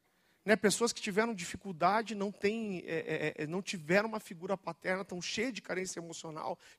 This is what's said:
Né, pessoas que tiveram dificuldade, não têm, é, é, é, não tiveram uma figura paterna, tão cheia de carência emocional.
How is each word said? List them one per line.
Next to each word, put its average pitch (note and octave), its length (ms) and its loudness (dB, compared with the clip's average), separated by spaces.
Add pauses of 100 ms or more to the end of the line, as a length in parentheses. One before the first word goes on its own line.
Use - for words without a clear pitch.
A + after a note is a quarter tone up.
(460)
Né, G#3 100 8
pessoas A3 380 4
que - 80 -8
tiveram A3 320 2
dificuldade, G3 800 0
não G3+ 180 -2
têm, G#3 540 0
é, D#3 520 0
é, D#3 60 -2
é, D3 40 -4
não F3+ 160 -2
tiveram F#3+ 440 2
uma A3 120 -4
figura F#3+ 360 -6
paterna, F#3 480 -2
tão F3+ 160 -6
cheia A#3+ 320 -2
de F#3+ 80 -6
carência F#3 400 -4
emocional. E3 600 -8 (200)